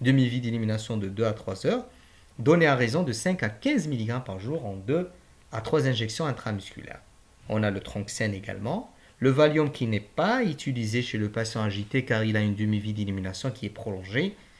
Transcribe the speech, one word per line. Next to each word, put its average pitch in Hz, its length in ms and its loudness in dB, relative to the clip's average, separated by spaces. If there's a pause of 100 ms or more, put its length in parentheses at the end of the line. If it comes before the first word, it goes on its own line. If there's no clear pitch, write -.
demi-vie 127 380 4
d'élimination 113 580 -2
de 98 100 -2
deux 101 180 0
à 107 80 2
trois - 320 -8
heures, 233 200 2 (520)
donné 156 300 6
à 139 80 6
raison 123 280 2
de 135 80 0
cinq 185 320 0
à - 60 0
quinze 254 380 0
milligrammes 120 360 -2
par 95 160 -8
jour 131 260 -6
en 98 100 -6
deux 135 340 -2 (420)
à 117 80 -6
trois 139 260 2
injections 117 400 0
intramusculaires. - 760 -6 (480)
On 107 120 0
a 104 100 2
le 95 100 -4
Tronxène 104 520 -4
également, 101 600 -6 (260)
le 127 100 6
Valium 151 400 4
qui 131 160 -4
n'est 107 140 2
pas 214 440 0
utilisé 123 580 -2
chez 117 160 -4
le 104 120 0
patient 110 320 -2
agité 104 440 -2
car 110 180 2
il 110 140 2
a - 20 4
une 101 160 2
demi-vie 107 380 0
d'élimination 98 580 -4
qui - 140 -10
est 101 40 -4
prolongée, 107 680 -4 (220)